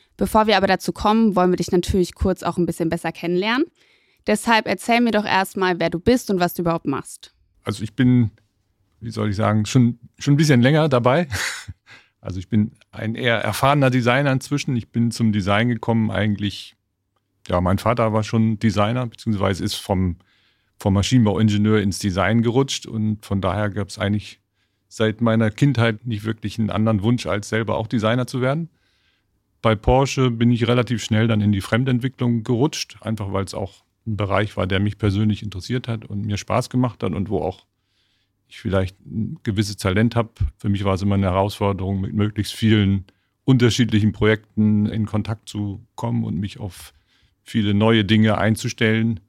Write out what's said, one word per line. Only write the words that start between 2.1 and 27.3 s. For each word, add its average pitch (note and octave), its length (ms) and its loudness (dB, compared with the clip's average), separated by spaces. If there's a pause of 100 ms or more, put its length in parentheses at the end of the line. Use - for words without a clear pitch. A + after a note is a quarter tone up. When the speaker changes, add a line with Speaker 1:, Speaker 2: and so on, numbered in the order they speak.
Speaker 1:
kurz - 280 -2
auch F3 140 -6
ein F3 100 0
bisschen E3+ 220 -4
besser E3 240 -4
kennenlernen. G#3 540 -2 (600)
Deshalb A3 400 2
erzähl A#3 340 0
mir A#3+ 120 2
doch G#3 120 0
erstmal, F#3+ 540 -2
wer E3 120 0
du E3+ 100 -4
bist B3 300 2
und F#3+ 100 0
was F3 140 0
du - 80 -4
überhaupt E3+ 240 -2
machst. - 480 -8 (280)
Speaker 2:
Also G#2 220 -6
ich - 100 -12
bin, B2 360 4 (680)
wie A2+ 100 -12
soll G#2+ 200 -4
ich G2 60 -4
sagen, G#2+ 300 0
schon, A#2+ 320 4 (200)
schon C#3+ 160 2
ein - 20 6
bisschen D3 260 4
länger D3+ 260 4
dabei. C3 440 2
<laughs> G2 60 -6 (840)
Also F#2 180 -8
ich - 80 -14
bin G#2+ 240 2 (180)
ein A2+ 240 -8
eher A#2+ 220 0
erfahrener C3+ 520 2
Designer B2+ 440 2
inzwischen. C3+ 420 -4
Ich A#2 160 -4
bin A#2 220 0
zum A2+ 180 0
Design G#2 380 2
gekommen A2+ 420 0
eigentlich, G2+ 640 -4 (720)
ja, F2+ 140 0
mein G2 180 2
Vater A2+ 340 0
war G#2+ 120 0
schon A2 340 0
Designer, A2 480 0
beziehungsweise G2 560 -2
ist G2+ 140 -6
vom, F#2 400 -2 (600)
vom G2+ 180 0
Maschinenbauingenieur G#2+ 840 2
ins G2 200 -2
Design G2+ 420 0
gerutscht B2 420 -2
und G#2+ 400 -6
von G2+ 160 -2
daher G2 300 -2
gab's G2 300 -8
eigentlich G2+ 400 -4 (480)
seit A2 320 -2
meiner A2+ 320 2
Kindheit A#2 520 0
nicht G#2+ 200 -6
wirklich A2 340 -6
einen G#2+ 120 -2
anderen G#2 340 0
Wunsch, A#2+ 220 0
als G2+ 220 -4